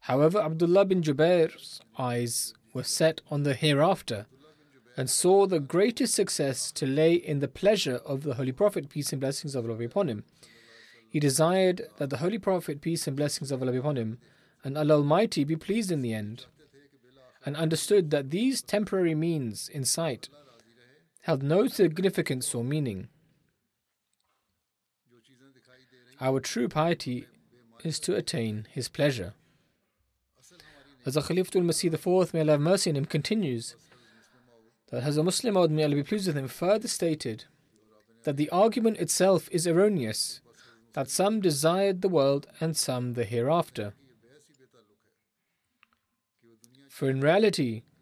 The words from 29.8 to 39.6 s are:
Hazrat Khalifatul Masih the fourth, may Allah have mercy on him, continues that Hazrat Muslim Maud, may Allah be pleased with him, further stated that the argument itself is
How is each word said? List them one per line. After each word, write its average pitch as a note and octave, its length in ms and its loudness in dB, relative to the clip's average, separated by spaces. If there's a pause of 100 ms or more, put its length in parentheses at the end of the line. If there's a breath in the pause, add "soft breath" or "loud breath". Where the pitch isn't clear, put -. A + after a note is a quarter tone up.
Hazrat C#3 200 -2
Khalifatul F3+ 400 0
Masih E3+ 260 0
the D#3 80 -4
fourth, F3+ 340 2
may E3 100 0
Allah D3+ 100 4
have D3 80 4
mercy F#3 280 2
on D#3 80 0
him, C#3 100 -2
continues D3 680 -2 (1160 soft breath)
that A#2+ 100 -6
Hazrat D3 220 0
Muslim F#3+ 300 0
Maud, F3 180 4
may D#3 100 2
Allah D3 140 2
be C#3+ 80 0
pleased G3+ 240 -2
with D3+ 100 -2
him, C3+ 80 -4
further G#3 400 0
stated D3+ 600 -4 (760)
that C#3+ 140 -2
the D3+ 140 0
argument A3 480 2
itself F#3 520 2
is E3+ 160 -2